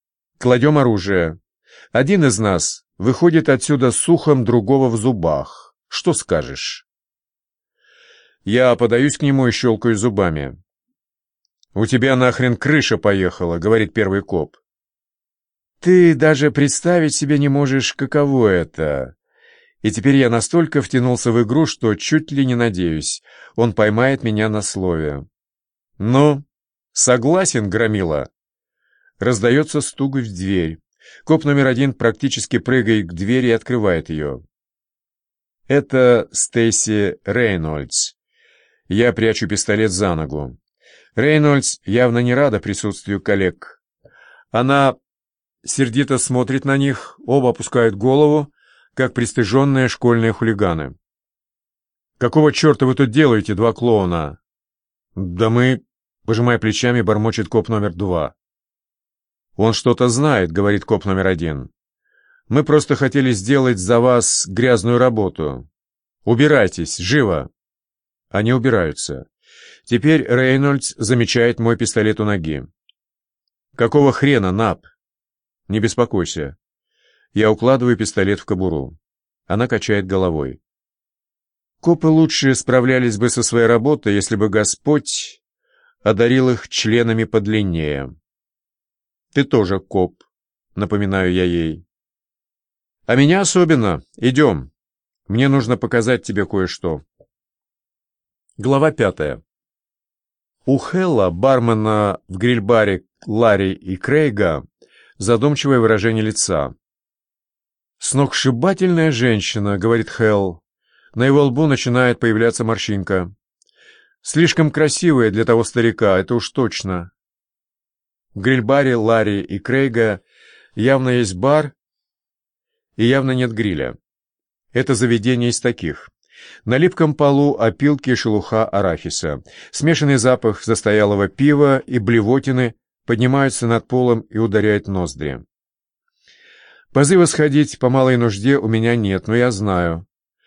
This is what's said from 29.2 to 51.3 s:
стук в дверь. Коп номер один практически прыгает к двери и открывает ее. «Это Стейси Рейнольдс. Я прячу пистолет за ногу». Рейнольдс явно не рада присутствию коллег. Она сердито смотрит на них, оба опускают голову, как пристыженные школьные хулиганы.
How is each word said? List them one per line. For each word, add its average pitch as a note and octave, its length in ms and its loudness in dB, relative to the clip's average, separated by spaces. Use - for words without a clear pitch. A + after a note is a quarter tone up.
стук C#3 340 -6
в A2+ 200 -6
дверь. F2+ 440 -4
Коп D#3 200 2
номер C#3+ 240 2
один C3 260 0
практически A#2 640 -2
прыгает A2+ 520 0
к F2 40 -14
двери A#2 340 -2
и A#2 40 2
открывает G#2+ 580 -2
ее. D2 340 -8
«Это C3 640 2
Стейси G#2+ 920 -2
Рейнольдс. F2 880 -4
Я A2+ 260 2
прячу A2 340 -2
пистолет G#2 440 -2
за F#2 240 -2
ногу». C#2+ 420 -8
Рейнольдс D3 680 2
явно A#2+ 360 0
не B2 140 0
рада B2+ 260 0
присутствию G2+ 600 -6
коллег. G2 600 -4
Она C3+ 460 2
сердито C3+ 540 -2
смотрит B2+ 440 -2
на C#3 140 0
них, C#3 480 -4
оба B2+ 240 2
опускают A2+ 460 0
голову, D3 580 2
как B2+ 200 -2
пристыженные B2+ 720 0
школьные A2+ 440 0
хулиганы. F#2+ 640 -2